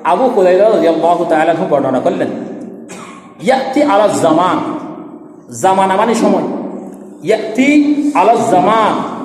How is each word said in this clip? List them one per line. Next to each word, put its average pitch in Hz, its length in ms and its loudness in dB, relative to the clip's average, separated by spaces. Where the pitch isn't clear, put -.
আবু 190 240 2
হুরায়রা 190 420 4
রাদিয়াল্লাহু 165 560 2
তাআলা 160 260 0
আনহু 180 180 -2
বর্ণনা 131 300 0
করলেন, 165 280 -2
"ইয়াতি 262 420 0
আলা 214 240 2
জামান", 165 500 2
জামানা 190 340 2
মানে 226 200 2
সময়, - 280 2
"ইয়াতি 285 720 2
আলা 202 200 4
জামান" 196 520 2